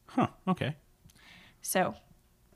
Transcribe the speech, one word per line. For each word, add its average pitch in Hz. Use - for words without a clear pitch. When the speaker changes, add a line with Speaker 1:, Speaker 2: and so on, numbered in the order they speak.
Speaker 1:
Huh. -
Okay. 170
Speaker 2:
So, -